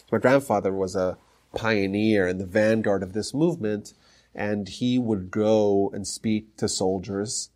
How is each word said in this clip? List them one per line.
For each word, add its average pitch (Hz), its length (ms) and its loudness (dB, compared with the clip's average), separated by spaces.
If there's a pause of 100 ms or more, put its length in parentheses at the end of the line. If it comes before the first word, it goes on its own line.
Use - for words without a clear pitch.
(120)
My 113 60 2
grandfather 110 560 4
was 95 220 -4
a 92 240 -2 (340)
pioneer 104 720 2
in 92 120 -2
the 95 60 -6
vanguard 107 580 2
of 95 100 -10
this 104 220 -6
movement, 110 580 -2 (400)
and 104 340 -4
he 123 300 -2
would 107 320 -2
go 104 640 2
and 101 140 -8
speak 107 500 -4
to 110 100 -2
soldiers, 98 880 -4